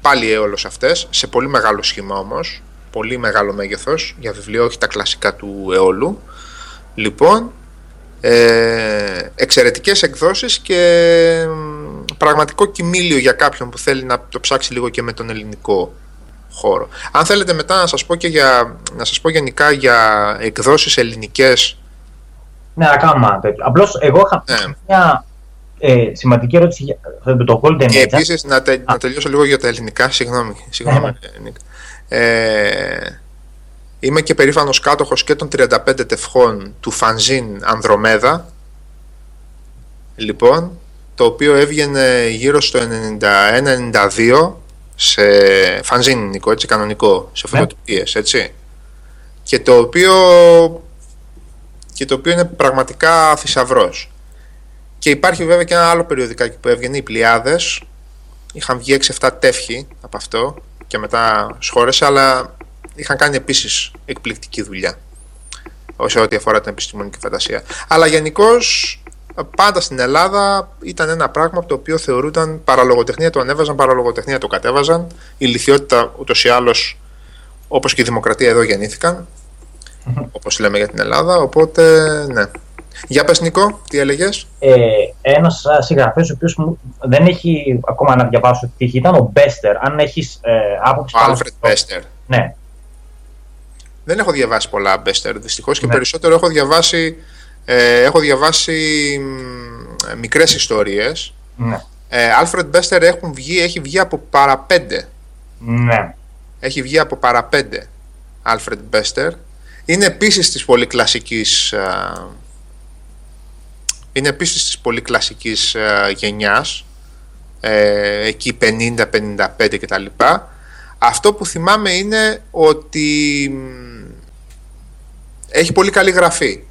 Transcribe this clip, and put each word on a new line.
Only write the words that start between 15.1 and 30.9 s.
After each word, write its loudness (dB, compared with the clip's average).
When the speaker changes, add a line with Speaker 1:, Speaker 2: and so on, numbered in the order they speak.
Speaker 1:
τον -12
ελληνικό -6
χώρο. -4
Αν 0
θέλετε 0
μετά -2
να 0
σας -6
πω -2
και -6
για, 2
να -8
σας -6
πω 0
γενικά 0
για 4
εκδόσεις 2
ελληνικές. 0
Speaker 2:
Ναι, 2
να 6
κάνουμε 4
ένα 0
τέτοιο. -4
Απλώς 4
εγώ 4
είχα -2
Speaker 1:
Ναι. -2
Speaker 2:
μια, 4
ε, 4
σημαντική 0
ερώτηση 4
για, -8
με 2
το 2
Golden 4
Speaker 1:
Και 4
Speaker 2:
Age. 2
Speaker 1:
επίσης, 0
να 0
τε-, 0
Speaker 2:
Α. -4
Speaker 1:
να 0
τελειώσω -6
λίγο 2
για 2
τα -2
ελληνικά, -2
συγγνώμη, -4
συγγνώμη, 0